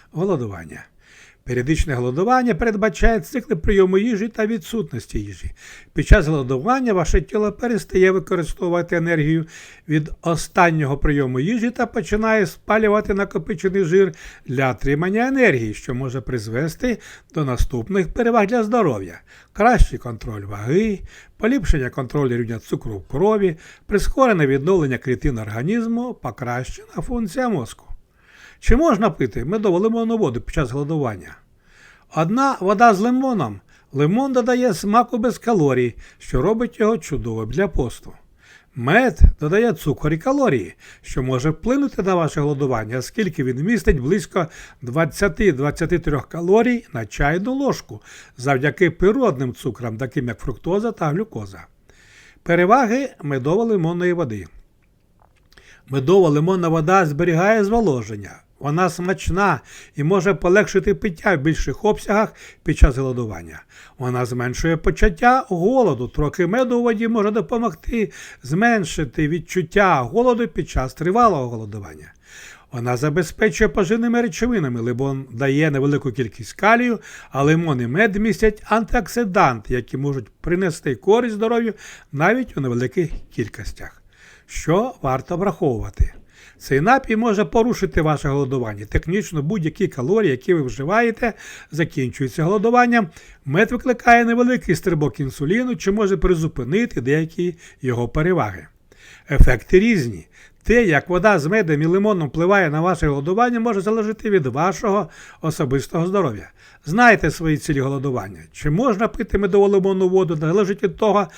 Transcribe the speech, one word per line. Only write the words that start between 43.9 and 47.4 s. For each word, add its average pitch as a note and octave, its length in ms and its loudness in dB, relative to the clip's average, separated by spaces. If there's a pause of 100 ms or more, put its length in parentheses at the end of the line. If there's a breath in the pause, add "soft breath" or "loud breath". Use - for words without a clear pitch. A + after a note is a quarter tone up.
близько E3 480 -2 (340 loud breath)
двадцяти-двадцяти D#3+ 1160 0
трьох C#3+ 300 -4
калорій A3 640 2
на A2+ 120 -6
чайну F3 480 -2